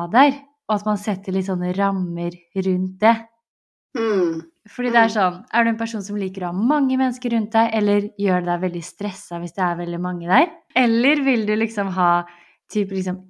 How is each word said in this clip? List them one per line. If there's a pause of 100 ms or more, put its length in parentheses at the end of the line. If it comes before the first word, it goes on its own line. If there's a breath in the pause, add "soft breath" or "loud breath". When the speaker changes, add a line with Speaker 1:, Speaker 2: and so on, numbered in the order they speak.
Speaker 1:
der? (360)
Og
at
man
setter
litt
sånne
rammer (240)
rundt
det. (840)
Speaker 2:
Mm. (280)
Speaker 1:
Fordi
det
er
Speaker 2:
Mm.
Speaker 1:
sånn,
er
du
en
person
som
liker
å
ha
mange
mennesker
rundt
deg,
eller (160)
gjør
det
deg
veldig
stresset
hvis
det
er
veldig
mange
der? (240)
Eller
vil
du
liksom
ha (480 loud breath)
typ
liksom